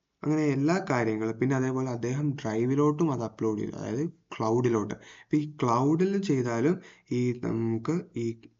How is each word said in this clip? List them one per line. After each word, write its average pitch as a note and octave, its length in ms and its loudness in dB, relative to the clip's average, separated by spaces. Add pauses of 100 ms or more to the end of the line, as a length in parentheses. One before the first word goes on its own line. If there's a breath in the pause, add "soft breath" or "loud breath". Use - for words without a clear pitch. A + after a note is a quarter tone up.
(220)
അങ്ങനെ D#3 200 2
എല്ലാ D3+ 480 2
കാര്യങ്ങളും. A2 480 0
പിന്നെ C3+ 180 2
അതേപോലെ C3 340 0
അദ്ദേഹം B2+ 400 -2
ഡ്രൈവിലോട്ടും C#3+ 840 0
അത് A#2+ 100 -4
അപ്ലോഡ് A2 380 -2
ചെയ്തു, G#2 160 -6
അതായത് A#2 320 -4
ക്ലൗഡിലോട്ട്. A2+ 880 0
ഇപ്പൊ - 420 -6
ഈ D3+ 260 -4
ക്ലൗഡിൽ D#3+ 600 2
ചെയ്താലും C3 580 0 (300 loud breath)
ഈ B2 340 0
നമുക്ക് A2+ 560 -2 (160)
ഈ A#2 240 -4 (200)